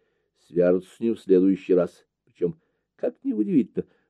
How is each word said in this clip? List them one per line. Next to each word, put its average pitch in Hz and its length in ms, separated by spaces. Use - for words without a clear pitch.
свяжется 90 480
с - 60
ним 117 140
в - 60
следующий 95 540
раз. 87 300
Причём, - 360
как - 280
ни 269 80
удивительно, 196 540